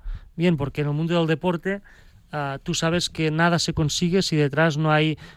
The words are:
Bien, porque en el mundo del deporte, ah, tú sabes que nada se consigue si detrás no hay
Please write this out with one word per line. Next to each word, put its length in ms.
Bien, 220
porque 240
en 60
el 60
mundo 240
del 100
deporte, 540
ah, 320
tú 100
sabes 360
que 220
nada 280
se 140
consigue 480
si 160
detrás 400
no 140
hay 260